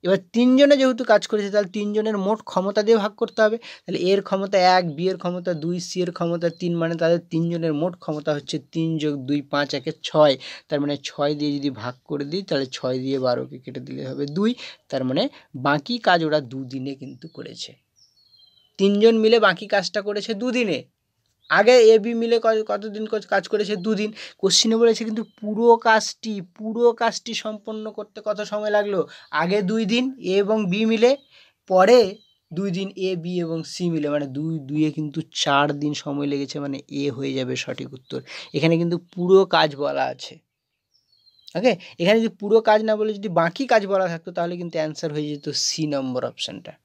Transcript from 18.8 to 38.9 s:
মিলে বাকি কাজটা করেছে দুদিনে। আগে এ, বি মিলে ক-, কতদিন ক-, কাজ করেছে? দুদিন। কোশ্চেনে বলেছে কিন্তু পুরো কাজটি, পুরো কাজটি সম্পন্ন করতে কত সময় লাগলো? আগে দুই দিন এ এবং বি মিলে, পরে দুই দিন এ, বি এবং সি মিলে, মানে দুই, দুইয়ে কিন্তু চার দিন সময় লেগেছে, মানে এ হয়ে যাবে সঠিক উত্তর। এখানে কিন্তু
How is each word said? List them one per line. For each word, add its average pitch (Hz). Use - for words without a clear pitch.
মিলে 226
বাকি 196
কাজটা 202
করেছে 208
দুদিনে। 220
আগে 214
এ, 226
বি 226
মিলে 233
ক-, 220
কতদিন 208
ক-, 208
কাজ 196
করেছে? 208
দুদিন। 214
কোশ্চেনে 220
বলেছে 233
কিন্তু 220
পুরো 226
কাজটি, 220
পুরো 220
কাজটি 233
সম্পন্ন 214
করতে 214
কত 208
সময় 208
লাগলো? 202
আগে 170
দুই 220
দিন 233
এ 180
এবং 208
বি 208
মিলে, 226
পরে 190
দুই 190
দিন 190
এ, 190
বি 170
এবং 160
সি -
মিলে, 151
মানে 147
দুই, 151
দুইয়ে 151
কিন্তু 151
চার 143
দিন 147
সময় 143
লেগেছে, 139
মানে 139
এ 143
হয়ে 139
যাবে 127
সঠিক 131
উত্তর। 131
এখানে 160
কিন্তু 170